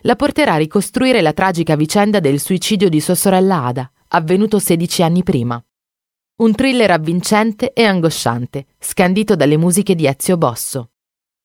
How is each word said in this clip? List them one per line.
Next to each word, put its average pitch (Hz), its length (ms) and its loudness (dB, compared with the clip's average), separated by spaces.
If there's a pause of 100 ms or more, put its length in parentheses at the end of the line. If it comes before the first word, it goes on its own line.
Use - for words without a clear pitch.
la - 140 0
porterà 285 380 0
a 156 40 0
ricostruire 214 640 0
la 151 120 2
tragica 170 420 0
vicenda 202 440 2
del 143 200 0
suicidio 190 480 0
di 156 120 2
sua 180 160 0
sorella 185 480 2
Ada, 127 280 -6 (180)
avvenuto 190 500 0
sedici 170 420 -2
anni 175 220 2
prima. 120 360 -2 (760)
Un 226 180 2
thriller 247 380 2
avvincente 180 840 0
e 233 100 2
angosciante, 147 840 -2 (100)
scandito 202 580 0
dalle 147 220 2
musiche 180 380 0
di 160 100 0
Ezio 151 320 -2
Bosso. 123 540 -4 (540)